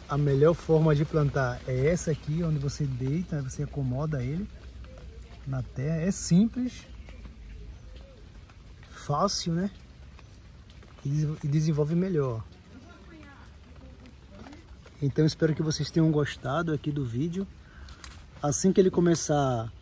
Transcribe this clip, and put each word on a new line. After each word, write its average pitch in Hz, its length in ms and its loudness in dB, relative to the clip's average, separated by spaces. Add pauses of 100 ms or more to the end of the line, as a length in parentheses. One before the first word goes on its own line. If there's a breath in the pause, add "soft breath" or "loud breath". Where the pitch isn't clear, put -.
a 147 80 -4
melhor 147 380 6
forma 156 420 4
de 147 80 4
plantar 139 640 0
é 131 200 2
essa 170 240 0
aqui, 151 320 -2
onde 156 160 0
você 143 260 -2
deita, 139 560 -2
você 131 220 -6
acomoda 139 600 -2
ele 165 240 -4 (960)
na 131 180 -4
terra. 143 340 -4
É 170 140 0
simples, 226 760 2 (2000)
fácil, 165 640 0
né? 185 160 0 (1300)
E 139 60 -4
des-, 151 340 -2
e 156 40 -2
desenvolve 151 460 2
melhor. 151 500 0 (2500)
Então 147 240 2
espero 160 280 2
que 151 80 -2
vocês 156 300 -2
tenham 160 180 6
gostado 151 640 0
aqui 151 200 -2
do 143 120 -2
vídeo. 165 420 -2 (960 loud breath)
Assim 147 300 2
que 190 80 4
ele 185 100 8
começar 143 840 2 (100)